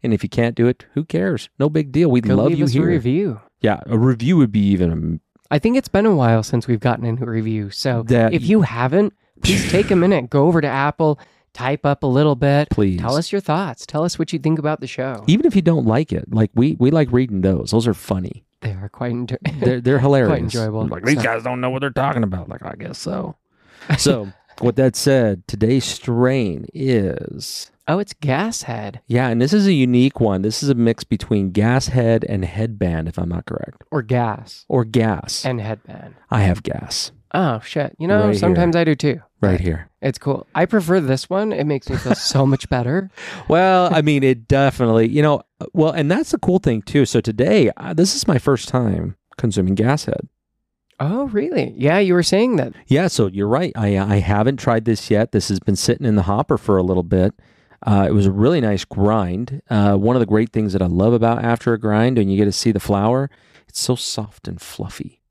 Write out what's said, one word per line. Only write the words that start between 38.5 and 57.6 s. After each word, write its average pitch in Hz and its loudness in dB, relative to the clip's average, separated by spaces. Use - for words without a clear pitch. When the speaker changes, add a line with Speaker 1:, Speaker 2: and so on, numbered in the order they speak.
Speaker 2:
I 170 2
do 156 2
too. 139 -2
Speaker 1:
Right 95 2
here. 85 -4
Speaker 2:
It's 131 -4
cool. - -4
I 165 2
prefer 185 2
this 135 -2
one. 202 -2
It - -2
makes 147 -4
me 131 -4
feel - 0
so - 0
much 135 0
better. 143 -4
<laughs> - -16
Speaker 1:
Well, 180 4
I 160 2
mean, 147 2
it 131 2
definitely, 123 2
you 135 0
know, 147 2
well, 160 2
and 147 -2
that's 254 -2
the - 0
cool 185 2
thing 113 0
too. 143 2
So 113 0
today, 123 2
uh, 92 -10
this 180 2
is - -6
my 151 4
first - -2
time 95 -2
consuming 98 0
Gas 120 0
Head. - -6
Speaker 2:
Oh, 208 -2
really? 247 -2
Yeah, 151 2
you 190 2
were 175 4
saying 220 2
that. 127 -2
Speaker 1:
Yeah, 165 2
so 110 0
you're 98 -2
right. 139 0
I, 101 0
I 101 2
haven't 104 2
tried 113 0
this 113 -2
yet. 110 2
This 101 0
has 98 0
been 98 -2
sitting - -2
in 107 2
the 101 2
hopper 104 0
for 104 0
a 92 4
little 90 0
bit. 92 2